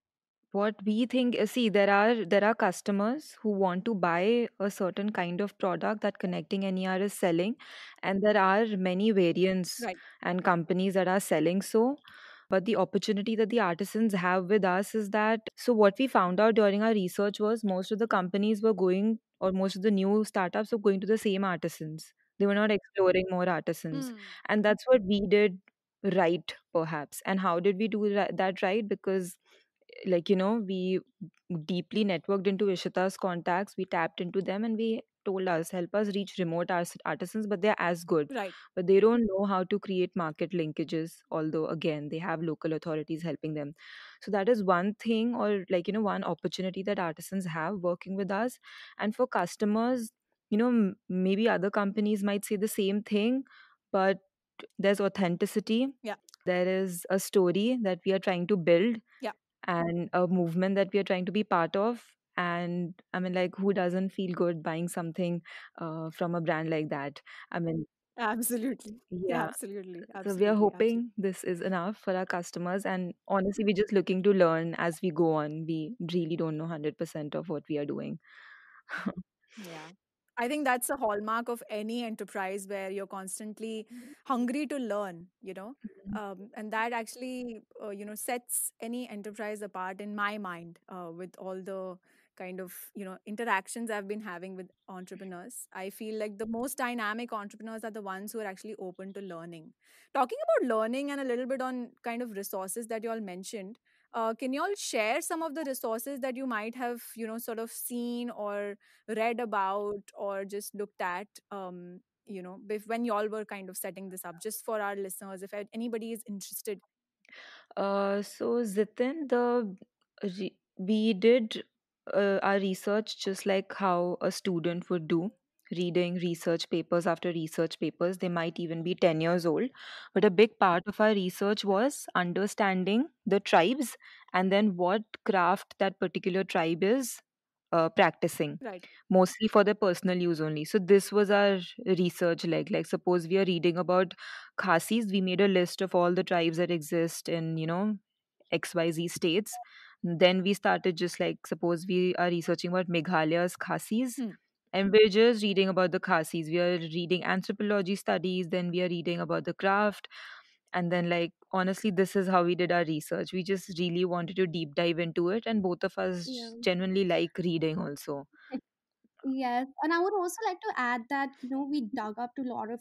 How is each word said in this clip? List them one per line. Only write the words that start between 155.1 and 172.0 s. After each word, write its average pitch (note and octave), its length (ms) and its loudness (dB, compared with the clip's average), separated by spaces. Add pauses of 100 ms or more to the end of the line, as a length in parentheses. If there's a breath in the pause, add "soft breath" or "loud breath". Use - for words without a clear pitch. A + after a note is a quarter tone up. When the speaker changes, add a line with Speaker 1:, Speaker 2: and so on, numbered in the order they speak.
Speaker 1:
just A3 320 6
reading G3 260 4
about F#3 240 2
the F#3 80 0
Khasis. E3 480 0
We E3 120 0
are F3 180 2
reading E3 460 -2
anthropology G3 720 -2
studies, F#3 520 -2
then F3 220 -2
we F3+ 120 0
are F3+ 60 0
reading F3 320 -4
about E3 240 -4
the F3 100 -6
craft. G3 540 0 (640 loud breath)
And F3 180 0
then, F3 180 2
like, E3+ 220 0 (200)
honestly, F#3 380 0
this F#3 260 2
is F#3+ 120 2
how F3+ 160 6
we F3 120 2
did F3 160 0
our F3 120 4
research. D#3+ 480 -4
We F#3 120 -2
just F#3 340 -4
really F3+ 280 0
wanted F3 300 -4
to F#3+ 100 2
deep D#3+ 300 -4
dive E3+ 240 0
into E3+ 300 0
it. A3+ 160 -2
And A3 160 0
both F3+ 220 -2
of F#3+ 140 -4
us F#3 320 -4
Speaker 3:
Yeah. A#3 200 -10 (120)
Speaker 1:
genuinely F#3+ 420 2
like E3+ 340 0
reading D#3+ 400 0
also. C#3+ 480 -8 (240 loud breath)
Speaker 3:
<laughs> C4 120 -8 (640)
Yes. C4 440 -2 (140)
And D#4 100 2
I E4+ 80 4
would G4+ 140 2
also F4+ 220 -2 (100)
like F#4 140 -4
to G#4+ 160 -4
add B3 340 -2
that, C#4 200 -2 (120)
you B3+ 80 -8
know, C4+ 200 -2
we D4 120 0 (120)
dug G#3+ 240 -6